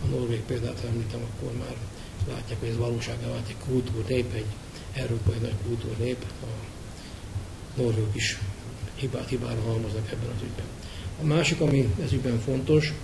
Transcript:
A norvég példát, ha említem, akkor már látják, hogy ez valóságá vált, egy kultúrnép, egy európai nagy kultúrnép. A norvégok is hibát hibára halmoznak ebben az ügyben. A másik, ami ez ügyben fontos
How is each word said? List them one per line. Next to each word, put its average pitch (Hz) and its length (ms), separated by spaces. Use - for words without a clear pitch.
A - 40
norvég 123 320
példát, 123 400
ha 123 80
említem, 117 340
akkor 117 360
már - 180
látják, 113 320
hogy 117 100
ez 117 80
valóságá 117 500
vált, 117 200
egy - 200
kultúrnép, 123 640
egy 107 120
európai 117 480
nagy 117 140
kultúrnép. 117 580
A 127 40
norvégok 110 400
is - 240
hibát 123 340
hibára 117 320
halmoznak 110 500
ebben 113 240
az - 60
ügyben. - 240
A 156 40
másik, 160 360
ami 139 320
ez 135 80
ügyben 117 280
fontos 139 540